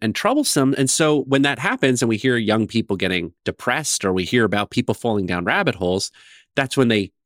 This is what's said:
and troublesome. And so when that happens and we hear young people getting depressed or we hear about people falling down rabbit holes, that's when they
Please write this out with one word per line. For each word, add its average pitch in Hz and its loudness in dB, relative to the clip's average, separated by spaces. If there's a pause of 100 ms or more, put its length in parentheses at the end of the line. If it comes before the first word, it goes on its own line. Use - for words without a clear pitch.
and 110 -2
troublesome. 202 0
And 135 0
so 151 2
when 135 2
that 139 0
happens 143 0
and 120 2
we 113 2
hear 127 0
young 110 2
people 104 -2
getting 90 -2 (120)
depressed - -4
or 95 0
we 92 -2
hear 120 2
about 101 -2
people - -2
falling 104 -2
down 87 -2
rabbit 165 0
holes, 92 -2 (460)
that's 135 -2
when 131 4
they 104 0 (140)